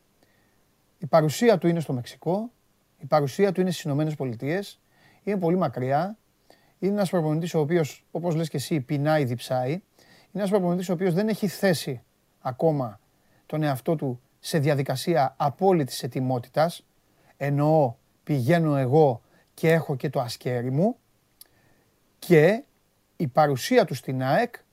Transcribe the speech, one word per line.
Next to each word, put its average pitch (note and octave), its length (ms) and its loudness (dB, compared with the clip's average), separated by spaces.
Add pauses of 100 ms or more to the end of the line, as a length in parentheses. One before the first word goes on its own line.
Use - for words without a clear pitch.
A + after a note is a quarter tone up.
(960)
η - 80 -12
παρουσία E3 520 4
του E3+ 100 0
είναι E3+ 120 2
στο D3+ 140 -6
Μεξικό, F3+ 580 -4 (460)
η - 80 -16
παρουσία D3+ 460 2
του F#3 100 -2
είναι F#3 100 0
στις - 120 -8
Ηνωμένες D3+ 320 -2
Πολιτείες, C#3 640 -6 (440)
είναι G3+ 140 -4
πολύ F3 200 0
μακριά, D3 600 -2 (640)
είναι G3 140 -2
ένας G#3 160 0
προπονητής E3 440 -2
ο E3 60 2
οποίος, D3 520 -2
όπως E3+ 240 -4
λες D#3+ 140 -2
και - 80 -8
εσύ, D3 220 -4
πεινάει, D3 440 0
διψάει, B2+ 480 -4
είναι F#3 100 -6 (520)
ένας F#3+ 160 -4
προπονητής F3+ 400 0
ο F#3 40 -2
οποίος F3 200 0
δεν G#3 140 0
έχει G#3+ 200 -2
θέσει D3+ 540 -2 (400)
ακόμα C3 580 -2 (460)
τον D#3 180 -4
εαυτό D3 320 -2
του C3+ 240 -6 (200)
σε - 200 -4
διαδικασία C#3 760 0
απόλυτης D#3+ 680 0
ετοιμότητας, C3 840 -2 (520)
εννοώ, C#3+ 560 2 (300)
πηγαίνω D3+ 520 2
εγώ C3+ 460 4 (320)
και D#3+ 180 0
έχω D#3 240 0
και C#3+ 140 -6
το C#3 100 -2
ασκέρι B2 520 -4
μου, F#3 240 0 (1200)
και F3+ 440 4 (520)
η E3 120 -4
παρουσία D3+ 580 2
του D3 80 -8
στην C3 300 -6
αεκ F3 300 0 (200)